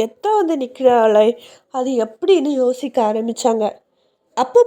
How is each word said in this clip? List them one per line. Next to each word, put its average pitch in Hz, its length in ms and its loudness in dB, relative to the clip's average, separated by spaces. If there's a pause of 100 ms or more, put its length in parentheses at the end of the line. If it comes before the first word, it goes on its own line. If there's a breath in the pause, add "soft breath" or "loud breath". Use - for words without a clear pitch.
கெத்தா 302 340 -4
வந்து 339 220 0
நிக்கிறாளே, 233 800 2 (340 loud breath)
அது 254 200 -4
எப்படின்னு 269 580 0
யோசிக்க 254 540 -2
ஆரம்பிச்சாங்க. 220 680 -2 (640)
அப்போ 453 320 2